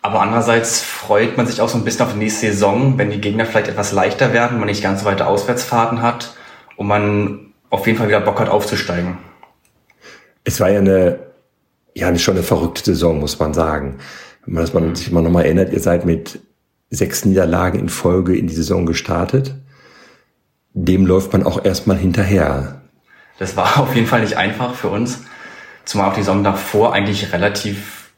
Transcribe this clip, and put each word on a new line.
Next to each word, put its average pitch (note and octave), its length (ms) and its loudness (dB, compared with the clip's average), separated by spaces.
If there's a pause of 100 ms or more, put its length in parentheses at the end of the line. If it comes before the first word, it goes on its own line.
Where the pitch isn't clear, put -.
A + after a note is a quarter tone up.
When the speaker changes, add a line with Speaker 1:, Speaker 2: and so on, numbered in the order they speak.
Speaker 1:
Aber G2+ 180 0
andererseits A2+ 600 2
freut - 540 0
man A#2+ 120 0
sich - 120 -4
auch A2+ 80 2
so - 80 -2
ein G#2+ 80 0
bisschen A2+ 180 -2
auf A2 100 0
die G#2 80 -4
nächste G#2+ 260 -2
Saison, G#2 500 2
wenn G#2 140 0
die G2+ 100 -4
Gegner G#2+ 240 0
vielleicht G#2+ 220 0
etwas G2+ 240 -4
leichter G2+ 420 2
werden, A#2 280 0
man G#2 80 -2
nicht G2+ 120 -2
ganz G2 200 -2
so - 40 -8
weite G2 220 0
Auswärtsfahrten A#2 760 0
hat A#2+ 360 -4 (400)
und G#2 100 -6
man G#2 640 0 (180)
auf - 180 0
jeden A2 100 2
Fall A2+ 80 0
wieder G#2 140 4
Bock G#2 180 0
hat, - 100 0
aufzusteigen. F2+ 680 -2 (1300)
Speaker 2:
Es - 160 -4
war F#2+ 100 4
ja G2+ 80 4
eine, F#2+ 400 4 (760)
ja, F2 260 0
schon F#2+ 160 0
eine F2 100 0
verrückte E2 400 -2
Saison, E2+ 340 2
muss D2 220 -4
man D#2 120 0
sagen. D2+ 440 -2 (480)
Wenn - 100 -8
man E2 80 0
das D#2+ 100 -4
mal, E2 220 0
sich - 160 -8
mal E2+ 120 2
nochmal E2+ 240 4
erinnert, F2+ 260 2
ihr - 80 0
seid F2 260 0
mit E2 320 -2 (500)
sechs - 360 -4
Niederlagen F2+ 520 2
in F2+ 120 -2
Folge F2+ 480 2
in F#2 100 0
die E2 80 -4
Saison E2+ 320 0
gestartet. F2+ 680 -2 (1160)
Dem F#2 320 2
läuft F#2 280 2
man F#2+ 100 4
auch - 220 -2
erstmal F#2+ 320 2
hinterher. F2 840 0 (580)
Speaker 1:
Das F#2+ 160 -6
war F#2+ 200 2
<laughs> - 40 -
auf B2 160 0
jeden A2+ 100 2
Fall A#2 140 2
nicht G2+ 160 -2
einfach A#2 380 -2
für - 140 -6
uns, A2+ 360 -4 (600)
zumal G2 260 -2
auch - 40 -6
die A2+ 60 -2
Saison G2 240 2
davor G#2 480 0
eigentlich G2+ 400 -2
relativ G2+ 720 -4 (140)